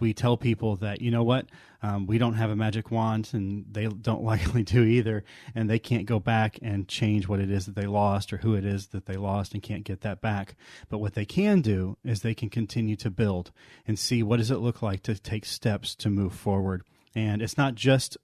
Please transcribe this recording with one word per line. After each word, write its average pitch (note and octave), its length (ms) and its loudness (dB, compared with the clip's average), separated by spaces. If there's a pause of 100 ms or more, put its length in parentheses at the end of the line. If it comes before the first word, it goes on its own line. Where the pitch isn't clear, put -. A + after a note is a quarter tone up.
we A2+ 120 2
tell A#2+ 240 2
people A2 400 0
that, G2+ 240 -6
you A#2+ 100 -2
know A#2 120 2
what, B2 240 2 (360)
um, G2+ 240 -2
we A2 120 2
don't A#2 160 2
have A2+ 160 0
a G#2 60 -2
magic G#2+ 340 -2
wand, A2 420 0
and G2+ 380 -4
they G#2+ 160 -4
don't A2 380 -2
<laughs> - 0 -
likely A2 400 2
do B2 180 4
either, A2 420 4 (300)
and A2+ 160 0
they A2+ 80 4
can't A2 260 0
go A2 140 2
back A2 420 2
and G2+ 260 -4
change G#2+ 400 2
what G2 140 0
it G2 100 0
is F#2+ 140 0
that G2 100 -10
they G2+ 120 -4
lost G2+ 480 0
or F#2 40 -4
who A2 160 2
it G2+ 120 0
is G2 220 -4
that F#2+ 180 -10
they F#2+ 80 -6
lost G2 400 -2
and G2+ 80 -6
can't G#2+ 220 -8
get F#2+ 180 -8
that G2+ 180 -6
back. G2+ 360 -4 (340)
But G#2+ 80 -4
what G#2 160 -4
they G#2 100 -4
can G3 380 2
do F#2+ 420 0
is A2+ 160 -2
they A2+ 140 -2
can G#2+ 160 -6
continue A2 460 -2
to G#2 140 -4
build F#2 400 0 (360)
and G#2+ 120 0
see A#2+ 240 0
what A2+ 160 2
does A2+ 120 2
it B2+ 80 0
look A#2 240 -2
like F#2+ 220 -2
to A2+ 140 -2
take - 280 -8
steps - 480 -4
to - 160 -2
move G2 240 0
forward. F#2+ 480 0 (320)
And G#2+ 260 0
it's A2 160 -6
not C3+ 180 2
just C3 500 2